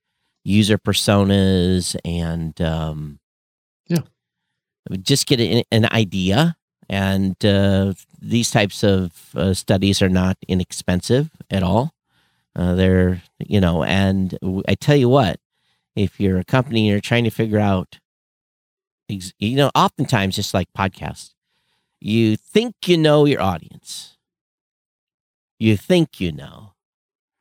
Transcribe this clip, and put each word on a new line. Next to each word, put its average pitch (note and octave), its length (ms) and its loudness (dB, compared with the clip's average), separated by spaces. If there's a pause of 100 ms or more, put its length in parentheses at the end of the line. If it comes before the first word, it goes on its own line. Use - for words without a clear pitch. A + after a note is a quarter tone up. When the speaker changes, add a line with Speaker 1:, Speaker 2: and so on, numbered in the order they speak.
(440)
Speaker 1:
user G2+ 340 2
personas F#2+ 1300 0
and, E2+ 580 -6
um, D#2 580 -6 (680)
Speaker 2:
Yeah. E3+ 140 -2 (1000)
Speaker 1:
just - 260 -2
get B2+ 120 0
an, F#2+ 320 0
an A2+ 200 4
idea. G#2 640 0 (340)
And, G2 460 -2 (100)
uh, G2 480 2 (280)
these A2 280 -2
types G#2 340 0
of, F#2+ 520 -2
uh, F#2 180 0
studies G2 480 0
are F#2+ 80 2
not F#2 280 0 (100)
inexpensive F#2 840 -2 (220)
at G2 120 -2
all. A2 300 0 (600)
Uh, F2 180 0
they're, F#2 480 2 (240)
you G2+ 160 0
know, E2+ 220 2
and F#2+ 480 0 (100)
w-, F#2 260 -4
I G2 80 0
tell D3 200 2
you B2+ 120 4
what, B2 320 2 (560)
if G2+ 240 -4
you're F#2+ 200 0
a F2 40 -4
company A#2+ 380 -2
and G#2+ 60 2
you're G2+ 120 2
trying A#2+ 260 0
to A2 40 0
figure A2 300 -2
out, G2 400 -2 (1080)
ex-, F#2 320 -10
you A2+ 160 -2
know, C#3 200 2
oftentimes, B2 600 0
just - 180 -6
like F#2 220 -2
podcasts, F2 580 -8 (680)
you A2 380 0
think A3+ 360 -2 (140)
you F3 100 4
know D3+ 280 4
your C#3+ 160 0
audience. - 760 -8 (1400)
You A2 180 4
think E3+ 440 0
you E2+ 100 -4
know, D2 420 -20 (680)